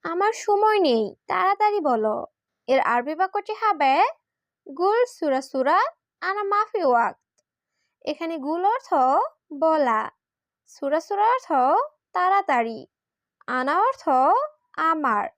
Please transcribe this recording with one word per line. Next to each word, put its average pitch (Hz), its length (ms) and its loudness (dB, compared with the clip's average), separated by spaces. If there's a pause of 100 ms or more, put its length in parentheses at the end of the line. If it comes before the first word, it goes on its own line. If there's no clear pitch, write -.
আমার 370 340 -2
সময় 427 420 2
নেই, 233 240 2 (220)
তাড়াতাড়ি 403 540 0
বলো 226 360 0 (520)
এর 262 180 2
আরবি 240 280 -2
বাক্যটি 392 460 -4
হবে 294 320 2 (760)
গুল 370 340 0 (120)
সুরা 269 300 -2
সুরা 269 360 0 (440)
আনা 392 220 -4
মাফি 403 400 -2
ওয়াক্ত। 233 380 0 (800)
এখানে 330 340 -6
গুল 311 240 -4 (120)
অর্থ 508 160 -8 (680)
বলা, 285 420 2 (680)
সুরা 294 300 -2
সুরা 403 320 -2
অর্থ 508 180 -4 (600)
তাড়াতাড়ি, 320 680 0 (680)
আনা 254 340 -2
অর্থ 523 220 -2 (840)
আমার 269 380 0 (120)